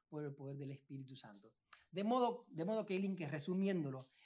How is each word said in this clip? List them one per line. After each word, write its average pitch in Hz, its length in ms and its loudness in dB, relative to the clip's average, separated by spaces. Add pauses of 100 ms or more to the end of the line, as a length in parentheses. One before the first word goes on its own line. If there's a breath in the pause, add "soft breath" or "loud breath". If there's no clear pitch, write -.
por 151 140 -4
el 143 100 -4
poder 139 240 -8
del 139 140 -6
Espíritu 135 440 -12
Santo. 107 360 -14 (400 loud breath)
De 185 120 0
modo, 240 460 4
de 160 160 -2
modo, 220 200 2
Kaylin, 190 300 2
que 165 120 -4
resumiéndolo, 160 720 2 (260 loud breath)